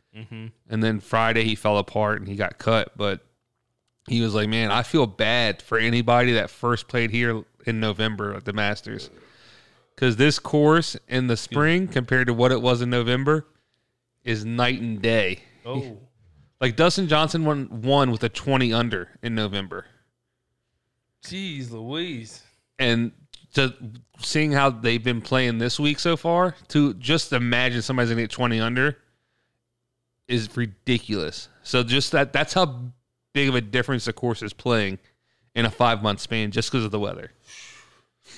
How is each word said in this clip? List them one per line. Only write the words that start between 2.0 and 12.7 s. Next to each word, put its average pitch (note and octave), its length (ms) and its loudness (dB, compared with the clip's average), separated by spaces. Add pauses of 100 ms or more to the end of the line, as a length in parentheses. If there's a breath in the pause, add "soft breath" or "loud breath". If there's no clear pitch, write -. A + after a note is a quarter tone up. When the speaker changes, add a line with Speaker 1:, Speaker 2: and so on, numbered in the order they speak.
Speaker 2:
and G2 80 -10
he G2 80 -8
got G2 220 -4
cut. A2+ 400 0
But G2 280 -4 (840)
he A#2 140 0
was A2 120 0
like, G#2+ 160 2
"Man, A2+ 220 0
I A#2 120 2
feel C#3 240 2
bad A2 540 0
for - 160 -2
anybody A#2+ 560 4
that A2 160 0
first - 380 -2
played A#2 240 -2
here A#2 320 0 (220)
in A2+ 140 -2
November G#2 540 -2
at B2 120 -12
the G#2 80 -6
Masters. G#2 560 -4 (880 soft breath)
'Cause B2 200 2
this D3 220 4
course D3+ 580 2 (100)
in B2+ 200 0
the A#2 100 2
spring E3 500 0
compared B2+ 400 0
to B2 60 2
what B2 180 4
it A#2+ 100 2
was B2 200 2